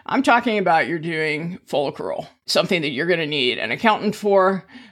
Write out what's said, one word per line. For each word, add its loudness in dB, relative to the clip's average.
I'm -2
talking 2
about 2
you're -4
doing -6
full -2
accrual, -8
something 2
that -2
you're -2
gonna 0
need 0
an -4
accountant 0
for. 2